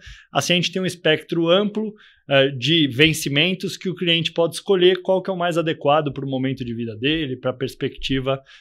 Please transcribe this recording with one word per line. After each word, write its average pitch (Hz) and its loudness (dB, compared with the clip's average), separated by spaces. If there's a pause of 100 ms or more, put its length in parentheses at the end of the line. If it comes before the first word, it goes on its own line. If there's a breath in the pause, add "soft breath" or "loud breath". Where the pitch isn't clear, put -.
(340 loud breath)
Assim, - 0
a 175 4
gente 175 -2
tem 185 -4
um 185 -4
espectro 165 0
amplo, 208 2 (340 soft breath)
eh, 139 4
de 143 2
vencimentos 156 0
que - -8
o 180 -4
cliente 165 0
pode 170 0
escolher 185 4
qual 190 0
que 185 -6
é 190 -4
o 185 -6
mais 175 -2
adequado 156 2
pro 139 -8
momento 131 -4
de 117 -6
vida 113 -6
dele, 139 -2
pra 127 -4
perspectiva 131 -4 (180 loud breath)